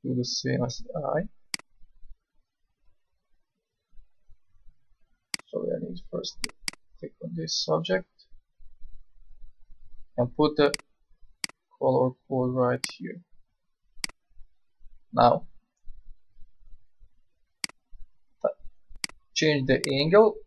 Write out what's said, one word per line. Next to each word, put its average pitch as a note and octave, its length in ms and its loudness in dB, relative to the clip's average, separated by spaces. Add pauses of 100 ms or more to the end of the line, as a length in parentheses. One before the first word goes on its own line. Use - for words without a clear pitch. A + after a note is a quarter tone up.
Do C3 100 0
the B2 100 0
same C3 400 -2
as B2+ 220 -6
the - 140 -6
eye. D#3 280 -2 (4000)
Sorry, - 240 -4
I - 80 -4
need F3+ 160 -8 (140)
first - 300 -8
to - 80 -6 (500)
click - 140 -10 (100)
on E3 100 -8
this E3 300 -4
subject E3+ 420 0 (2000)
and A#2+ 180 0
put D3+ 200 4
the C#3+ 160 6 (1080)
color C3 300 6 (180)
code B2+ 260 0
right B2+ 320 2 (120)
here. F3+ 220 -10 (1900)
Now - 340 6 (4000)
change D3 320 4
the C3 160 4 (100)
angle F3 440 8 (100)